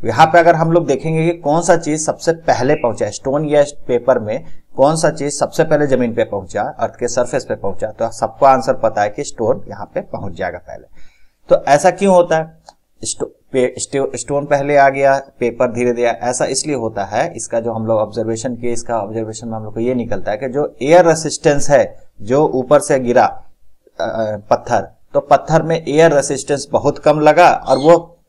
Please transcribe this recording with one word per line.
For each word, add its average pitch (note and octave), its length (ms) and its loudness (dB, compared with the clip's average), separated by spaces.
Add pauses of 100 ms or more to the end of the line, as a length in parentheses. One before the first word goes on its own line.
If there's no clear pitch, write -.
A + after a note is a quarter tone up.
यहाँ A2+ 220 2
पे E3 120 4
अगर E3 160 6
हम E3 180 0
लोग E3 140 2
देखेंगे D#3+ 440 0
कि E3+ 80 -4
कौन D#3 240 0
सा E3+ 140 4
चीज D#3 300 -2
सबसे - 260 -4
पहले C3+ 420 0
पहुंचा, A2+ 360 -4
stone C#3 340 -4
या D3 200 4 (240)
paper B2 300 2
में A2+ 260 -6 (320)
कौन C#3+ 200 4
सा D#3+ 140 0
चीज D3 280 -6
सबसे - 260 0
पहले D3 220 0
जमीन B2 280 0
पे A2+ 100 0
पहुंचा, G2+ 380 -8
अर्थ A#2+ 380 -6
के B2 80 -4
surface B2 360 -4
पे A2 100 -6
पहुंचा, G2 340 -4
तो A2 220 -6
सबको - 360 -2
answer C3 280 2
पता G#2+ 280 -2
है G#2 80 -2
कि C#3+ 140 -8
stone A#2+ 440 -4
यहाँ G2 260 -14
पे F3+ 60 -4
पहुंच - 320 -10
जाएगा F2 260 -8
पहले। - 280 -20 (640)
तो - 160 2
ऐसा D3 260 4
क्यों F#3+ 240 2
होता E3+ 220 4
है? D#3+ 220 -6 (460)
स्टो-, - 240 -8 (240)
पे-, B2+ 280 0
स्टो-, C#3 360 -4
stone C#3+ 300 -4
पहले C#3+ 300 0
आ C#3 120 6
गया, C3+ 340 2 (180)
paper A#2+ 320 0
धीरे B2 200 0
धीरे, A#2+ 160 0
ऐसा B2+ 360 -2
इसलिए C#3+ 320 -4
होता A2+ 280 -6
है, C3 300 -4
इसका - 260 -6
जो A2+ 120 -4
हम A2 140 -6
लोग A2 120 2
observation A2+ 580 -4
किए, A#2+ 160 -4
इसका A#2 260 -2
observation A2 500 -8
में A2 80 -8
हम A2 80 -10
लोग G#2 100 -12
को A2 60 -6
ये B2 140 -2
निकलता A2 360 -4
है G#2 60 -4
कि C3 120 -8
जो C#3 340 -4
air E3 240 6
resistance D#3 640 0
है, B2+ 260 2 (240)
जो C3 280 2
ऊपर C3 320 2
से C3+ 180 0
गिरा, A#2+ 260 4
अ, - 800 -10
अ, A2 340 -4 (140)
पत्थर, - 380 0 (260)
तो C#3+ 60 2
पत्थर D3+ 420 2
में D#3+ 260 -2
air D#3 260 4
resistance C#3 580 -2
बहुत - 260 0
कम D3+ 220 2
लगा D3+ 300 6
और C3 280 0
वो E3 380 4 (120)